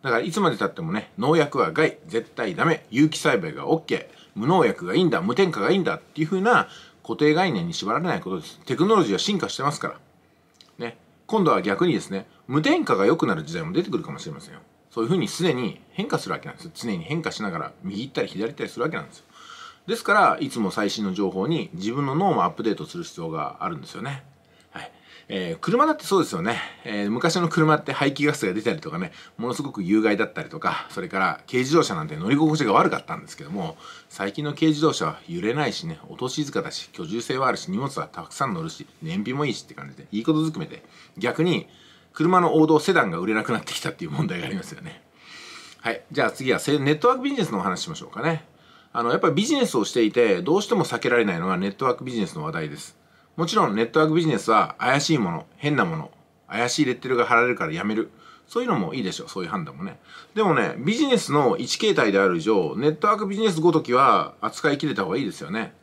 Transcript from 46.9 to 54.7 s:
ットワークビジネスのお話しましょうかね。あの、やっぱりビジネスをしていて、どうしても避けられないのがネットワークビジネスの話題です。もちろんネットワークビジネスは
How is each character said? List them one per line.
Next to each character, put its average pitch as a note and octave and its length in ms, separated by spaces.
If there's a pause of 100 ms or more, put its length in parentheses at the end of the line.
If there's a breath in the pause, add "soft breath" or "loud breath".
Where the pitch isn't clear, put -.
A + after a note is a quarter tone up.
ッ D3+ 80
ト A#3 80
ワ B3 80
ー - 20
ク B3+ 60
ビ C#4 80
ジ C#4 60
ネ G#3 80
ス - 40
の G2+ 100
お - 20
話 F#2 200
し - 80
ま D2+ 60
し - 80
ょ - 40
う - 40
か G#2+ 100
ね。 D#3+ 240 (480 soft breath)
あ A#2+ 80
の、 A#2 80
や C#3+ 80
っ - 20
ぱ F#3 100
り D3 40
ビ F3 100
ジ D4 120
ネ C4 100
ス - 100
を G#2 100
し - 60
て A#2+ 120
い G#2+ 80
て、 G#2 300
ど D3 160
う G3+ 40
し G3+ 60
て A#3 80
も F3 100
避 A#2 140
け B2 100
ら A#2+ 80
れ A#2 80
な G2 80
い E2 60
の F2 80
が F#2 100
ネ F#2+ 120
ッ - 40
ト - 120
ワ B2 80
ー - 20
ク - 80
ビ B2+ 100
ジ A#2 60
ネ F#2+ 80
ス - 80
の D#2 80
話 D#2+ 80
題 D#2+ 180
で D2 80
す。 - 180 (400 soft breath)
も E3 100
ち F#3+ 120
ろ F3 100
ん G2+ 80
ネ A2+ 80
ッ A#2 80
ト D#3+ 80
ワ D#3 60
ー - 20
ク D#3 80
ビ F3 60
ジ D#3+ 80
ネ B2 80
ス - 120
は A2 300